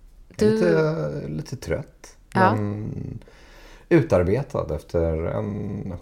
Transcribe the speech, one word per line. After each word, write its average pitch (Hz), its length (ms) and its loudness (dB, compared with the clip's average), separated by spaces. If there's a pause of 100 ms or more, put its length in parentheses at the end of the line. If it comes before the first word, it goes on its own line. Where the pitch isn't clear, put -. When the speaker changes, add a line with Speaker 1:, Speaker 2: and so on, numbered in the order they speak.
(360)
Speaker 1:
Du 214 160 4
Speaker 2:
Lite, 156 760 2
lite 156 280 -8
trött, - 640 -8 (160)
Speaker 1:
Ja. 190 220 4
Speaker 2:
men 104 640 -6 (680)
utarbetad 98 840 2
efter 82 500 -2
en 101 760 -6